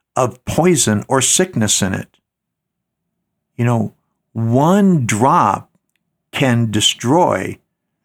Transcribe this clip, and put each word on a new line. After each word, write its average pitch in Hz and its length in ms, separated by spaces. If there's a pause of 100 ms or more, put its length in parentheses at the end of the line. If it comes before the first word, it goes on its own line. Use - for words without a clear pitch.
(160)
of 123 300
poison 131 640
or 131 120
sickness 131 600
in 95 120
it. - 240 (1400)
You 120 80
know, 117 280 (380)
one 147 760
drop 110 640 (640)
can 117 400
destroy 107 880 (460)